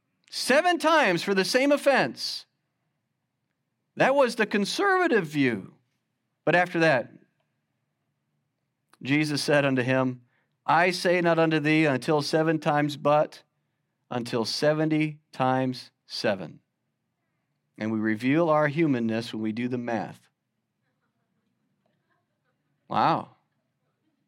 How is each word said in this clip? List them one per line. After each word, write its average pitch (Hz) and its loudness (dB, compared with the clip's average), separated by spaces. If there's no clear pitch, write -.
Seven 330 0
times 277 2
for 202 -4
the 190 0
same 262 2
offense. 247 0
That 226 2
was 254 2
the 220 0
conservative 254 0
view. 135 -2
But 156 2
after 175 0
that, 143 2
Jesus 147 -2
said 147 2
unto 131 0
him, 131 0
"I 170 4
say 180 0
not 170 2
unto 160 2
thee 156 2
until 143 0
seven 160 0
times, 147 0
but 147 0
until 120 -4
seventy 151 -2
times 131 -2
seven." 98 -6
And 110 -6
we 110 -4
reveal 123 0
our 151 2
humanness 120 -2
when 110 -8
we 110 -4
do 120 -6
the 123 -4
math. 117 -8
Wow. 120 0